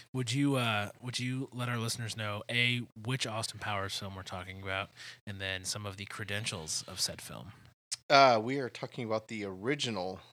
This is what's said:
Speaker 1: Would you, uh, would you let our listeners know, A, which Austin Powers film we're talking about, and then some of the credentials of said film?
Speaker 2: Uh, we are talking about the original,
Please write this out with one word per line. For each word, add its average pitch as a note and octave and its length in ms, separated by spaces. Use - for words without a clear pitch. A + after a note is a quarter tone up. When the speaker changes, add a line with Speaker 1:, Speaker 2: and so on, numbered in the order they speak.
Speaker 1:
Would B2 180
you, C#3 240
uh, G#2+ 320
would B2 180
you C3 320
let B2 160
our A#2+ 80
listeners A2+ 400
know, G#2 340
A, A#2+ 300
which B2+ 220
Austin A2 320
Powers G2 400
film F#2+ 180
we're F#2 60
talking F#2+ 400
about, G2 260
and G2 120
then F#2+ 280
some G#2 180
of G2 140
the G2 80
credentials G2+ 840
of F2+ 100
said - 220
film? - 320
Speaker 2:
Uh, C3+ 340
we B2+ 140
are C3 140
talking - 340
about A2 240
the G#2+ 160
original, G2 720